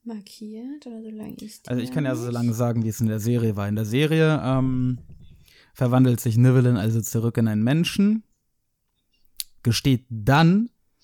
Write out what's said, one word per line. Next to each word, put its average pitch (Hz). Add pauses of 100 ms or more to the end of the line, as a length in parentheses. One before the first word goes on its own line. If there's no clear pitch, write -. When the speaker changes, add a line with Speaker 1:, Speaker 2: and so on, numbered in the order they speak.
Speaker 1:
markiert, 226
oder 226
solange 220
ich's 214
Speaker 2:
Also 123
ich 127
kann 151
ja 131
so 117
Speaker 1:
nicht 120
Speaker 2:
lange 120
sagen, 117
wie 110
es 107
in 113
der 107
Serie 113
war. 101
In 107
der 110
Serie, 156
ähm, 127 (720)
verwandelt 127
sich 110
Nivellen 123
also 110
zurück 113
in 117
einen 107
Menschen, 196 (1400)
gesteht 123
dann, 160 (340)